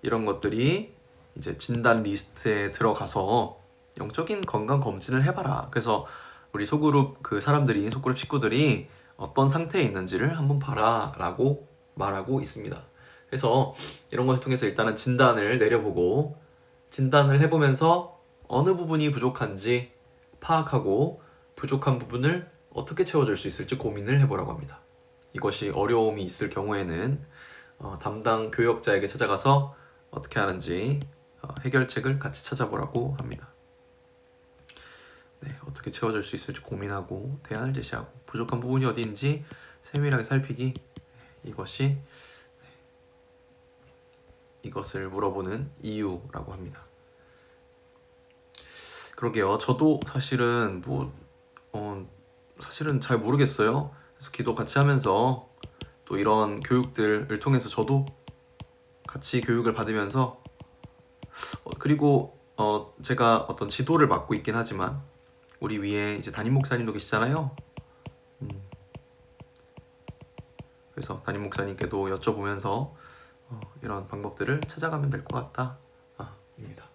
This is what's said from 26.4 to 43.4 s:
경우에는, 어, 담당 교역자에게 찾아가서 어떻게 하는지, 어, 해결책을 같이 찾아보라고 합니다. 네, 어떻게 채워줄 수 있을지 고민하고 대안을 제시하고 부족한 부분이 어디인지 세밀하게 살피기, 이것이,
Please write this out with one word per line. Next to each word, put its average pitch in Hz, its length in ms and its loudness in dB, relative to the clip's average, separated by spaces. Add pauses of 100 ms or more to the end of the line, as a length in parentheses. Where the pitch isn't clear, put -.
경우에는, 98 720 -2 (540)
어, 98 220 -10
담당 110 500 -2
교역자에게 110 560 2
찾아가서 135 680 2 (360)
어떻게 - 280 -8
하는지, 98 640 -2 (420)
어, - 200 -12
해결책을 131 560 0
같이 - 260 -8
찾아보라고 120 720 -4
합니다. - 300 -10 (1900)
네, 143 140 -12 (140)
어떻게 - 220 -10
채워줄 107 320 -2
수 - 140 -8
있을지 - 260 -10
고민하고 101 800 -8
대안을 123 320 -4
제시하고 117 340 -8 (160)
부족한 117 360 -4
부분이 131 260 2
어디인지 117 580 -2 (380)
세밀하게 143 400 0
살피기, 131 520 0 (720)
이것이, 135 540 -2 (2750)